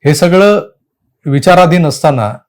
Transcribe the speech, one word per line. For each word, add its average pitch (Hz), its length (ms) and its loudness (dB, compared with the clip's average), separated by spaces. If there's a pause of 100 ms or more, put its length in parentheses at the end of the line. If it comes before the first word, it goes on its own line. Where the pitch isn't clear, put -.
हे 147 100 2
सगळं 190 460 2 (640)
विचाराधीन 175 600 2
असताना 127 480 -2 (160)